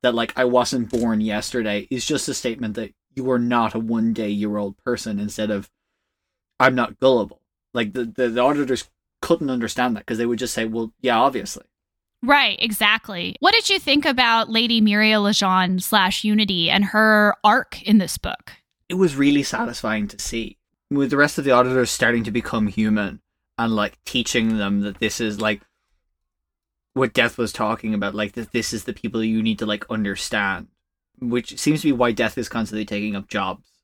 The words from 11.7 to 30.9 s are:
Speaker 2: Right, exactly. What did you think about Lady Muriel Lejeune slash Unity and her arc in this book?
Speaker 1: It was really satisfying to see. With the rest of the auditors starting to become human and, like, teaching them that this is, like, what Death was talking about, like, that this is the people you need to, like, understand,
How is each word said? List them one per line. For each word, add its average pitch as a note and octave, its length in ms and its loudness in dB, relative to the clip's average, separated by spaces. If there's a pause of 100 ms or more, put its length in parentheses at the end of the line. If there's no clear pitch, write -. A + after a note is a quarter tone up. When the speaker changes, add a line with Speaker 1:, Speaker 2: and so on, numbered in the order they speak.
Speaker 2:
Right, B3 400 4
exactly. G#3 760 -2
What F#4+ 140 4
did - 160 2
you G4 100 2
think C#4+ 260 2
about A#3 440 2
Lady A3+ 320 2
Muriel G#3+ 420 4
Lejeune F#3 560 2
slash G3 440 0
Unity G3 460 2
and G3+ 160 2
her G#3+ 580 4
arc - 380 2
in G#3 160 4
this F#3 200 0
book? - 340 -10 (380)
Speaker 1:
It F3 60 -6
was F3+ 200 2
really C#3 280 4
satisfying A2 680 -4
to - 100 -18
see. - 380 -8 (340)
With C#3 180 2
the C#3 80 0
rest D3 200 2
of C#3+ 80 -4
the C#3 60 4
auditors B2+ 380 4
starting A#2 360 2
to A2 60 -6
become A2 360 -2
human G#2+ 540 0 (360)
and, A2+ 180 -2
like, G#2 300 -2
teaching A2+ 520 -2
them G2+ 240 0
that G2+ 180 -6
this G#2+ 220 -4
is, G#2+ 200 -4
like, G#2+ 200 -2 (1300)
what B2+ 200 0
Death A#2 240 2
was A2+ 140 -2
talking A2 420 -4
about, G2+ 220 -2
like, G#2 180 -4
that A#2 180 -10
this A#2 200 -2
is A2 120 -6
the A#2 100 -8
people A2+ 300 -4
you A2 180 0
need A2 180 0
to, A2+ 60 -4
like, G#2+ 240 -4
understand, G2+ 800 -4 (520)